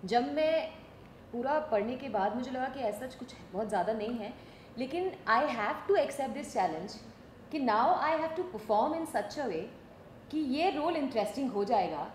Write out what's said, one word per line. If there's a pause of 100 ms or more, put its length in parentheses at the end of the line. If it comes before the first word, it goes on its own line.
जब
मैं (640)
पूरा
पढ़ने
के
बाद
मुझे
लगा
कि
ऐसा
कुछ (180)
बहुत
ज़्यादा
नहीं
है, (440)
लेकिन
I
have
to
accept
this
challenge (600)
कि
now
I
have
to (140)
perform
in
such
a
way (680)
कि
ये
role
interesting
हो
जाएगा।